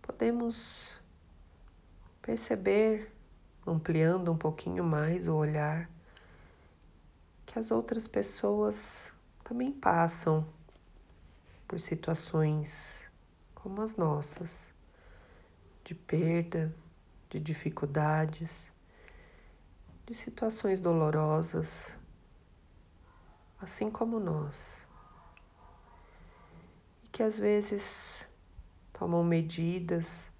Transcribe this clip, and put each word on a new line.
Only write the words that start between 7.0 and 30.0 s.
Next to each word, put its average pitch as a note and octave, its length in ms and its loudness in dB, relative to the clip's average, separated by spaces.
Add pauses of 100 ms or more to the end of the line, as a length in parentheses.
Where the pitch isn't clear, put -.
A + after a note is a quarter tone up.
que - 140 -8
as A3 120 -4
outras A3+ 380 0
pessoas G#3 1040 -2 (320)
também B3 260 -2
passam E3 760 2 (1160)
por F3 120 -4
situações D#3 1200 0 (520)
como G3 280 -6
as A3 140 -4
nossas, D3+ 680 -2 (1200)
de E3+ 100 -10
perda, E3 800 0 (560)
de D#3 100 -6
dificuldades, D#3 1120 0 (1500)
de A#3 100 -10
situações A3 640 0
dolorosas, D#3+ 1120 2 (1700)
assim G#3 320 -4
como A3+ 300 -2
nós. D3+ 480 -4 (2250)
E - 60 -20
que - 140 -2
às A3 160 2
vezes G#3 880 -2 (680)
tomam E3+ 320 2
medidas E3+ 1160 0